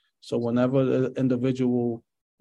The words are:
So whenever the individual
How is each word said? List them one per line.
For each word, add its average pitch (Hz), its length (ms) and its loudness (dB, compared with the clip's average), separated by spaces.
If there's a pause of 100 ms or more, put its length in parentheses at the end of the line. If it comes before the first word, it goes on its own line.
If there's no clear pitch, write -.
(200)
So - 180 -6
whenever 123 460 2
the 127 300 0
individual 123 880 0 (380)